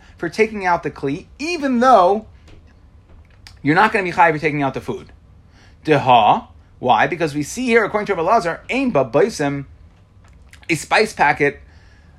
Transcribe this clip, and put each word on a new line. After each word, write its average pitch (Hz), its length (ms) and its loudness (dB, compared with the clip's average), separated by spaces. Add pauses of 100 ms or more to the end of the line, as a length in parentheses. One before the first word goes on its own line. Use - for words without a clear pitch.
(180)
for 170 100 -8
taking 220 380 -4
out 170 160 0
the 147 80 -6
kli, - 360 -8 (120)
even 285 420 -2
though 208 460 4 (1400)
you're 147 120 0
not 214 160 4
gonna 202 140 -2
be 170 80 -6
chayev 170 220 4
for 151 40 -4
taking 147 240 -2
out 135 120 -4
the 120 80 -10
food. - 300 -10 (720)
Deha, 127 640 4 (300)
why? 120 280 2
Because 151 280 -4
we 147 80 -4
see 240 220 -8
here, 226 200 2
according 208 220 -4
to 202 80 -4
Rabbi 165 140 -4
Lazar, 196 320 0 (100)
ein 254 200 -2
ba 139 140 0
baisim, 131 600 -2 (1040)
a 165 40 0
spice 208 400 -2
packet 143 460 0 (580)